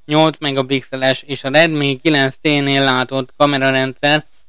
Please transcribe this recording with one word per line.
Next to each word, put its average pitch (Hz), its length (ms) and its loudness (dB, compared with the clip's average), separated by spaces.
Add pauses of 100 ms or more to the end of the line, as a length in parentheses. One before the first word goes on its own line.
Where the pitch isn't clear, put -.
nyolc 156 320 2
megapixeles, 131 840 -2
és 139 220 -10
a 139 40 -4
Redmi 143 540 2
kilenc 139 320 0
T-nél 139 500 0
látott 131 520 -2
kamerarendszer 135 880 0 (240)